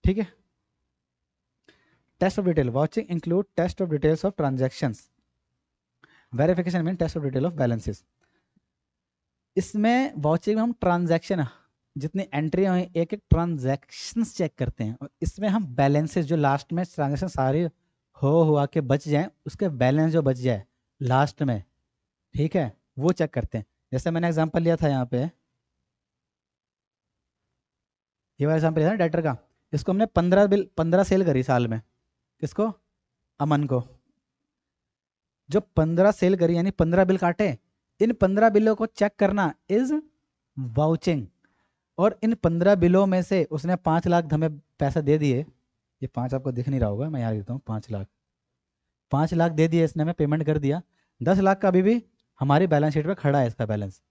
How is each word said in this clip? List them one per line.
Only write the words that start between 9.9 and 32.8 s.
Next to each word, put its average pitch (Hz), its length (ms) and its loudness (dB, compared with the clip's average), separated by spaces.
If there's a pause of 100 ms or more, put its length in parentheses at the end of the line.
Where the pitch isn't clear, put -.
वाउचिंग 160 380 0
में 220 80 0
हम 240 100 -2
ट्रांजैक्शन, 175 720 0 (520)
जितनी 131 360 -6
एंट्री 156 320 0
हुई, 180 160 0
एक 170 320 -4
एक - 0 -
ट्रांजैक्शंस 143 1200 -4
चेक 160 180 -4
करते - 280 -4
हैं, 110 180 -6
और 139 80 -12 (120)
इसमें 190 260 -4
हम 190 280 -2
बैलेंसेस, 147 500 0
जो 156 100 -2
लास्ट 143 380 0
में 180 120 -2
ट्रांजैक्शन 143 420 -4
सारे 143 420 -2 (520)
हो 156 220 4
हुआ 147 220 2
के 156 160 -4
बच 139 260 -2
जाएं, 151 200 0 (180)
उसके - 240 -4
बैलेंस 147 440 2
जो 165 80 2
बच 135 140 2
जाए 120 300 -2 (360)
लास्ट 135 420 0
में, 113 200 -2 (680)
ठीक 147 220 -2
है, 135 220 -2 (220)
वो 160 120 0
चेक - 220 -2
करते 120 240 -4
हैं। 104 80 -6 (260)
जैसे 131 200 -2
मैंने 170 160 -2
एग्जांपल 160 340 0
लिया 165 140 2
था 160 120 0
यहाँ 131 180 0
पे, 123 140 -4
ये - 3250 -14
वाला 156 100 2
एग्जांपल 160 240 0
लिया 160 120 2
था 220 40 -2
डेटर 170 260 0
का, 143 160 -2 (360)
इसको 151 180 -2
हमने 208 140 2
पन्द्रह 185 420 4
बिल, 196 300 0
पन्द्रह 165 260 2
सेल 190 220 2
करी 131 180 2
साल 120 240 2
में, 110 140 -4 (580)
किसको, 208 340 -4 (680)